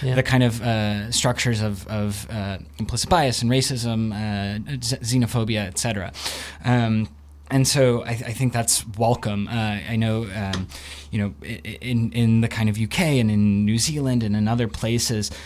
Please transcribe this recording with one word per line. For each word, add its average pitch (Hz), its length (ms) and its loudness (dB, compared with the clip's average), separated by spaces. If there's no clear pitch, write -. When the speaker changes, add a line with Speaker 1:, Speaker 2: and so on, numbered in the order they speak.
Speaker 1:
Yeah. 131 140 0
Speaker 2:
the 127 80 4
kind 127 180 4
of, 117 200 2
uh, 107 500 0
structures 120 480 2
of, 104 260 -2
of, 104 440 -4
uh, 98 280 -4
implicit 117 320 -4
bias 147 320 2
and 117 80 2
racism, 117 640 0
uh, 104 600 -4
x-, 120 220 -4
xenophobia, 113 600 0
et 90 100 -8
cetera. 104 320 -4
Um, 113 440 2
and 135 140 4
so 123 380 4
I, - 60 -6
I 117 220 -6
think 123 200 0
that's - 340 0
welcome. 110 520 0
Uh, 107 400 -2
I 113 80 -4
know, 110 260 2
um, 95 360 -4
you 117 80 -2
know, 101 240 -2
i-, - 220 -10
i-, 110 160 -10
in, 117 320 0
in 113 300 4
the 113 60 2
kind 107 200 0
of 104 100 0
U 113 80 0
K 151 320 2
and 113 100 4
in 104 360 4
New 107 120 2
Zealand 131 460 0
and 104 140 0
in 107 100 2
other 117 220 2
places, 113 640 -2